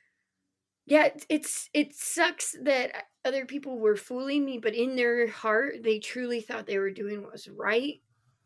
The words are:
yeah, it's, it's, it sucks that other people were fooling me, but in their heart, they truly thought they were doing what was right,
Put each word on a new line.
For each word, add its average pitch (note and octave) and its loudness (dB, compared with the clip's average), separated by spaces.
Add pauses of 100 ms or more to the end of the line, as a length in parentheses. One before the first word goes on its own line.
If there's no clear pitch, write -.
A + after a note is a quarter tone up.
(840)
yeah, D4+ 6
it's, - -2
it's, - -2
it D4 0
sucks - -2
that B3+ 0 (180)
other C4 0
people C4 -8
were G#3+ 6
fooling C4+ 0
me, C4 -4
but A3 -2
in B3+ 2
their A#3+ 4
heart, A3+ 0
they G#3+ 4
truly A#3+ -4
thought A3 -8
they G3+ 0
were G3 0
doing G3+ -6
what - -16
was - -16
right, A3+ -2 (440)